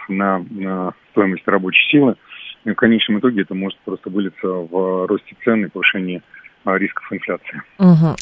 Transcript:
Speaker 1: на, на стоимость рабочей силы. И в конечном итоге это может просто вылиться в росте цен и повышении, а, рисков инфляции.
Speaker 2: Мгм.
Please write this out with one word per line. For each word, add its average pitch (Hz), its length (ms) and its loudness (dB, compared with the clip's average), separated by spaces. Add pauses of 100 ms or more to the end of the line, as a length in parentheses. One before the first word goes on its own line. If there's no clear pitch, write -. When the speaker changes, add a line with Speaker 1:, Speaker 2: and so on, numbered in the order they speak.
Speaker 1:
на, 98 400 0
на 95 420 -6 (200)
стоимость 95 360 0
рабочей 95 420 2
силы. 139 260 4 (500)
И 110 60 -2
в 95 40 -6
конечном 110 440 2
итоге 117 240 0
это 95 120 -8
может 95 300 -6
просто 95 240 -8
вылиться 95 360 -4
в 92 640 -2
росте - 380 -6
цен 110 180 2
и 87 60 -6
повышении, 90 520 -2 (440)
а, 95 120 2
рисков - 360 -4
инфляции. - 480 -8 (160)
Speaker 2:
Мгм. 165 440 6